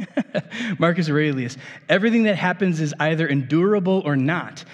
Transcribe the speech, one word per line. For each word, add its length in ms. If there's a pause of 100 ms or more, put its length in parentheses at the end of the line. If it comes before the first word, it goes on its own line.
(320)
<laughs> 480
Marcus 300
Aurelius, 480 (300)
"Everything 360
that 120
happens 460
is 180
either 280
endurable 800
or 100
not. 480 (100)